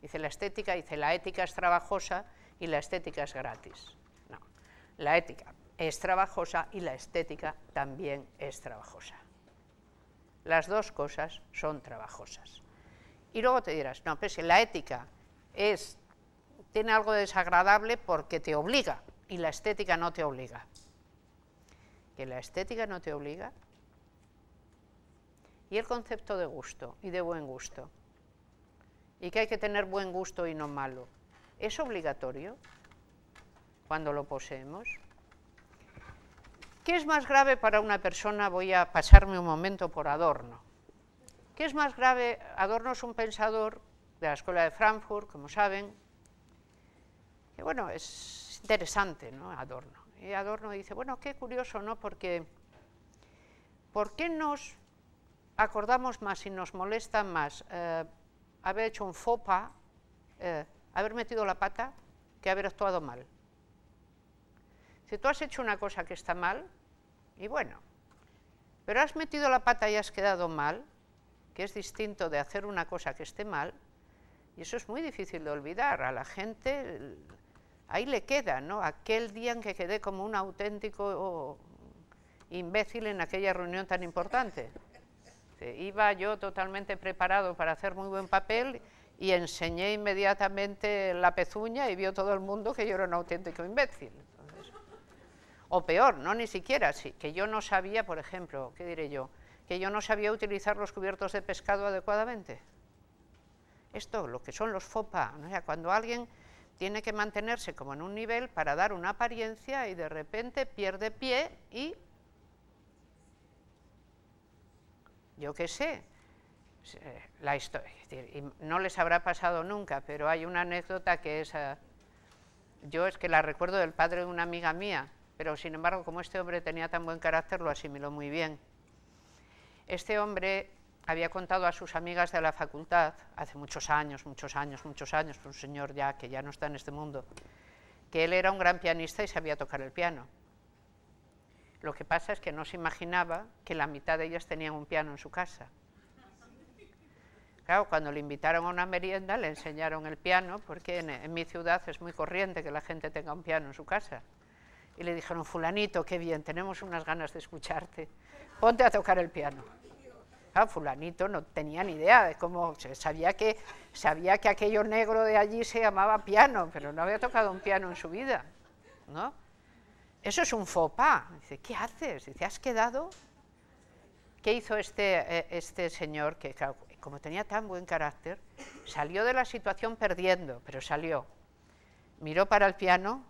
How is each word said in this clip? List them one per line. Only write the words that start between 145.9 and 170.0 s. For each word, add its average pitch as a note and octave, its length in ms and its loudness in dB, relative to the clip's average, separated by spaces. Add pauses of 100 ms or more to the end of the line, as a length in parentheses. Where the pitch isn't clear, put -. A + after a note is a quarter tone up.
Claro, F#3+ 240 4
cuando D3+ 240 2
le D3 80 -2
invitaron D#3 460 2
a - 20 0
una F3+ 180 0
merienda, F#3+ 500 -2
le G#3+ 120 -2
enseñaron D#3 580 -6
el D#3 100 -8
piano, F3+ 440 2
porque F3 380 -8
en, D#3+ 120 -6
en C#3 220 -8
mi E3 120 -4
ciudad E3+ 440 0
es - 120 -10
muy E3+ 120 -10
corriente F3 500 -2
que D#3 80 -6
la D3+ 120 -4
gente D#3+ 280 -6
tenga D#3 220 -8
un E3 100 -10
piano D#3+ 260 0
en C3+ 60 -14
su D3+ 100 -14
casa. F#3 380 -4 (720)
Y - 60 -10
le F3 120 -2
dijeron, E3 300 -6
"Fulanito, F3+ 600 0
qué F3+ 140 -2
bien, E3 260 -2
tenemos F3+ 380 -6
unas E3+ 220 -6
ganas D#3+ 280 -4
de E3 80 -12
escucharte, D#3+ 680 -8 (520)
ponte B3 240 8
a A#3 60 12
tocar F#3+ 280 4
el E3+ 120 2
piano". C#3 340 -6 (880)
Claro, G#3+ 140 8
fulanito D#3+ 640 -4
no E3+ 160 -4
tenía D#3 400 -4
ni G3 80 -4
idea F#3+ 320 10
de D#3+ 100 2
cómo, E3+ 400 -2
se-, C3+ 220 -12
sabía D#3+ 380 2
que, A3 220 2 (360)
sabía F3 460 4
que A3 100 4
aquello G#3 340 4
negro A3 400 4
de G#3+ 160 6
allí G#3+ 240 4
se A#3 160 -2
llamaba G#3+ 460 4
piano, G3+ 480 8
pero D3 200 -6
no D#3+ 100 -2
había G3+ 180 0
tocado A3+ 320 2
un F#3 80 -6
piano F#3+ 280 2
en F3 60 -6
su E3 160 -10
vida, A#3+ 340 -2 (640)
¿no? F3+ 260 -6 (920)